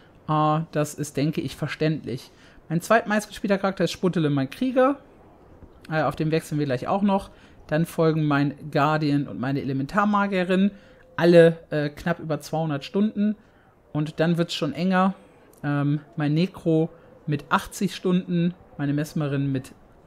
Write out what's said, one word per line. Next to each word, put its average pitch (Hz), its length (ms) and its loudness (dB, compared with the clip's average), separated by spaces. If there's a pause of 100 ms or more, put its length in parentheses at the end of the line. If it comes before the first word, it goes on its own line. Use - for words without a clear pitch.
(280)
Äh, 156 320 2 (120)
das 147 220 -2
ist, - 240 -8
denke 151 240 0
ich, - 140 -8
verständlich. 151 760 -4 (400)
Mein 160 120 0
zweitmeistgespielter 208 760 0
Charakter 190 280 -2
ist 160 60 -2
Sputtele, 165 380 0
mein 139 200 0
Krieger. 262 500 0 (880)
Äh, 160 140 0
auf 135 120 -2
den 156 160 -2
wechseln 160 280 -2
wir 147 60 0
gleich 131 220 -4
auch 190 140 0
noch. 196 280 0 (380)
Dann 160 180 0
folgen 160 400 2
mein 143 280 2 (180)
Guardian 147 560 2
und - 120 -10
meine 135 220 -2
Elementarmagierin. 190 1080 0 (440)
Alle, 165 440 8 (100)
äh, 151 200 -2
knapp 170 300 -4
über 156 200 -4
zweihundert 151 460 -4
Stunden. 208 500 0 (560)
Und 151 280 -4
dann 165 180 2
wird's 165 180 -2
schon 156 180 -4
enger. 185 400 2 (500)
Ähm, 143 360 0 (160)
mein 147 180 0
Necro 165 560 0 (380)
mit 147 220 -4
achtzig - 460 -2
Stunden, 180 580 0 (240)
meine 143 160 -2
Mesmerin 143 580 -2
mit 135 220 -4 (340)